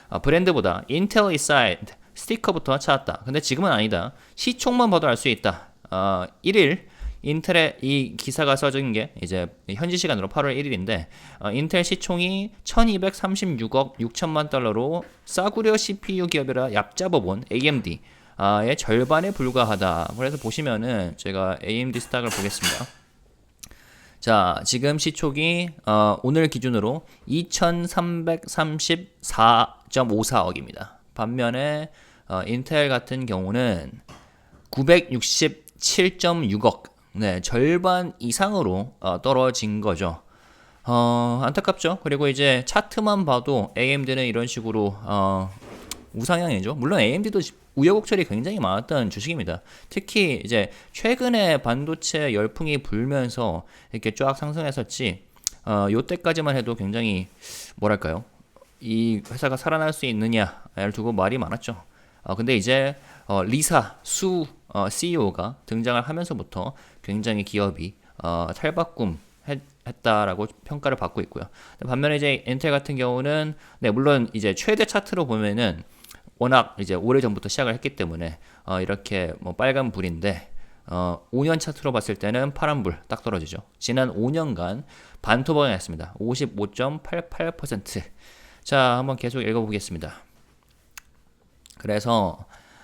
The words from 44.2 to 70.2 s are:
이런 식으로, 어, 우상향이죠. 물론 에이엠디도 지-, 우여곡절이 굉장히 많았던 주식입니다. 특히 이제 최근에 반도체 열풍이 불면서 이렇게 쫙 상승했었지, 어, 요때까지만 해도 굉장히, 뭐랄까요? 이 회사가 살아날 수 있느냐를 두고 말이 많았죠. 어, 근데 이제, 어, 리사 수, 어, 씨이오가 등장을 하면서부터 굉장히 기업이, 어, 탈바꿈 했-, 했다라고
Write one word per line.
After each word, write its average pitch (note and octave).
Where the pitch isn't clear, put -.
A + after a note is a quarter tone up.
이런 A#2
식으로, G#2+
어, G2
우상향이죠. B2+
물론 D3
에이엠디도 F#3
지-, -
우여곡절이 F#3+
굉장히 C#3
많았던 A2+
주식입니다. G#2
특히 F#3+
이제 G#2+
최근에 A3+
반도체 C#3+
열풍이 C3
불면서 A#2+
이렇게 A2
쫙 C3+
상승했었지, C#3
어, G2+
요때까지만 D3+
해도 A#2
굉장히, G2+
뭐랄까요? G2+
이 A2+
회사가 C3
살아날 D#3
수 -
있느냐를 G#2+
두고 A#2
말이 G2+
많았죠. -
어, F#2+
근데 A#2
이제, C3+
어, G2
리사 C3+
수, F#3
어, G2+
씨이오가 A#2+
등장을 A#2+
하면서부터 D3+
굉장히 G#2
기업이, G2
어, E2+
탈바꿈 D3+
했-, C#3+
했다라고 G#2